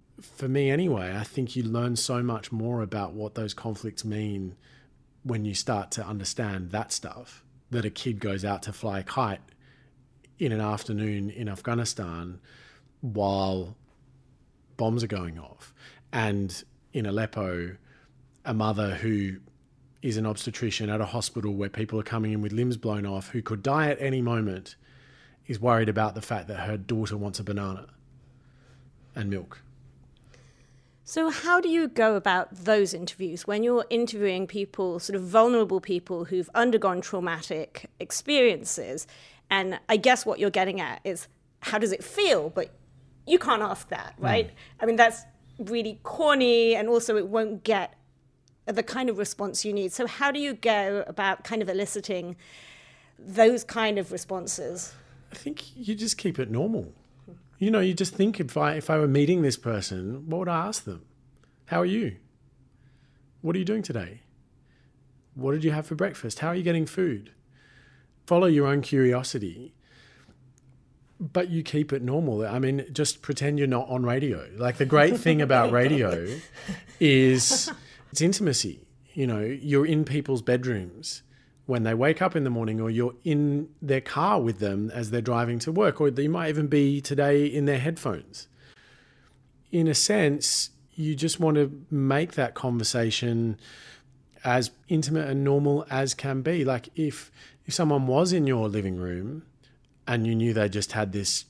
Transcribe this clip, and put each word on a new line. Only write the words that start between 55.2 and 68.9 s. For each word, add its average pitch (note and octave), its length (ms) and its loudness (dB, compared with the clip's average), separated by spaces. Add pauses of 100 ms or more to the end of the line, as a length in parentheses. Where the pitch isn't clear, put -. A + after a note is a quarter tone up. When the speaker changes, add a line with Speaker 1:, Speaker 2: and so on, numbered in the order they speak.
Speaker 1:
I - 40 -18
think - 400 -10
you A3 200 -4
just G#3+ 220 -4
keep F3 220 -4
it B2 100 -2
normal. B2+ 440 -2 (640)
You G3 120 2
know, A3 100 4
you F#3 140 4
just F3+ 220 -2
think G3 240 2
if D3+ 180 -4
I, D3+ 160 2
if D#3 160 -4
I D#3 80 4
were D3+ 100 4
meeting D3 360 4
this C3 120 2
person, G#2+ 720 -6
what E3 120 -4
would F3+ 100 -4
I E3+ 160 -2
ask G#3+ 180 -8
them? F2+ 220 -12 (600)
"How E3+ 160 0
are F3+ 40 2
you? F3+ 320 -2 (1200)
What E3 140 -2
are F#3+ 40 0
you F#3 60 -2
doing G#3 180 -2
today? G#2+ 380 -8 (1120)
What C3+ 160 -2
did D#3 120 -2
you D#3+ 80 2
have D3+ 140 -2
for E3 100 -6
breakfast? D3+ 440 -4
How D#3 100 -2
are F3 60 -4
you F#3 80 -4
getting E3 240 0
food?" C3+ 440 -4 (920)
Follow F3 220 4
your D3 200 6
own C#3+ 140 2
curiosity, B2 920 0 (1400)